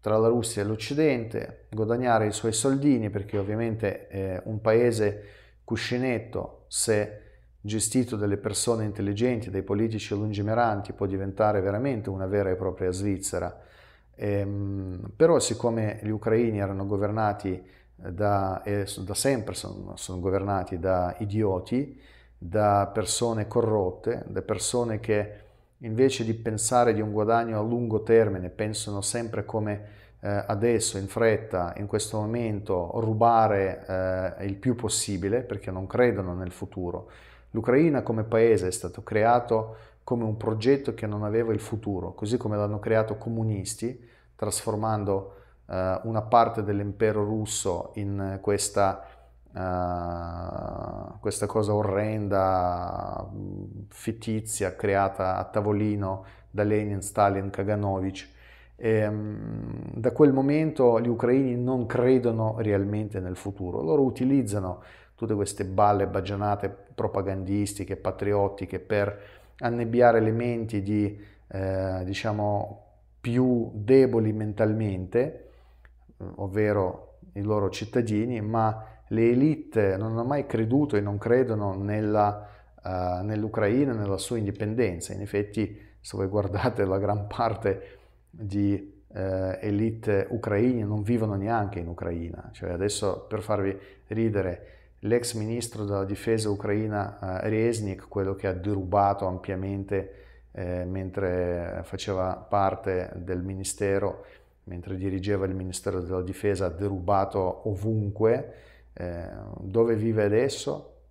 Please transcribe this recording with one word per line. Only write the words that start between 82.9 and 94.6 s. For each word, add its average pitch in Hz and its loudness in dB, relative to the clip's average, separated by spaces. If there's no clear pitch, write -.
nell'Ucraina, 107 0
nella 101 -2
sua 120 -4
indipendenza. 104 -2
In 98 -8
effetti, 101 -4
se - -12
voi 98 -2
guardate, 101 0
la 95 0
gran 101 -2
parte - -2
di, 101 -2
eh, 95 -2
elite 107 0
ucraine 110 2
non 104 -2
vivono 110 0
neanche 101 -2
in 85 -6
Ucraina. 85 -6
Cioè, - -6
adesso, 98 -2
per 104 -4
farvi 98 0
ridere, 104 0